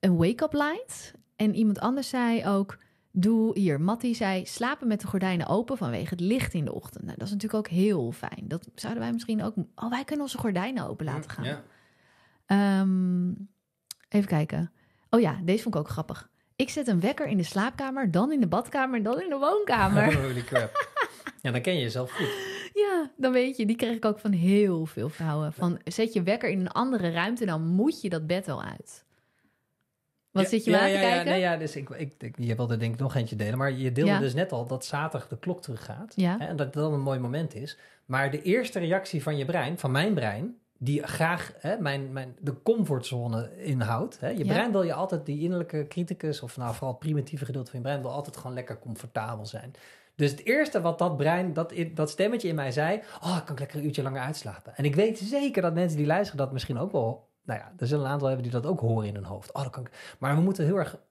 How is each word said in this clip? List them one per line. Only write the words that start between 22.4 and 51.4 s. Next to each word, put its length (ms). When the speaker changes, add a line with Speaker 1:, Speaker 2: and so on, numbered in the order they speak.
Speaker 1:
Ja, 420
dan 160
weet 240
je, 100
die 100
kreeg 200
ik 80
ook 140
van 140
heel 540
veel 220
vrouwen. 440
Van, 320
"Zet 280
je 100
wekker 260
in 120
een 100
andere 400
ruimte, 360
dan 200
moet 340
je 80
dat 180
bed 200
wel 160
uit." 420
Wat 120
Speaker 2:
Ja, 60
Speaker 1:
zit 160
je 60
Speaker 2:
ja, 60
Speaker 1:
me 60
aan 80
te 60
Speaker 2:
ja, 60
ja, 60
Speaker 1:
kijken? 240
Speaker 2:
nee, 80
ja, 160
dus 200
ik, 140
ik, 280
ik, 200
je 160
wilde 220
denk 180
ik 60
nog 140
eentje 220
delen. 220
Maar 140
je 200
deelde 180
Speaker 1:
Ja. 80
Speaker 2:
dus 160
net 180
al 140
dat 180
zaterdag 440
de 100
klok 240
teruggaat. 540
Speaker 1:
Ja. 220
Speaker 2:
Hè, 80
en 100
dat 160
dat 200
een 80
mooi 180
moment 360
is. 240
Maar 240
de 120
eerste 360
reactie 440
van 140
je 80
brein, 340
van 120
mijn 240
brein, 420
die 280
graag, 520
hè, 200
mijn, 340
mijn, 280
de 220
comfortzone 880
inhoudt. 560
Hè. 80
Je 160
Speaker 1:
Ja. 80
Speaker 2:
brein 200
wil 100
je 120
altijd, 320
die 140
innerlijke 480
criticus, 540
of 140
nou, 160
vooral 180
het 80
primitieve 460
gedeelte 260
van 100
je 60
brein, 160
wil 100
altijd 240
gewoon 180
lekker 240
comfortabel 680
zijn. 260
Dus 140
het 140
eerste 360
wat 180
dat 180
brein, 360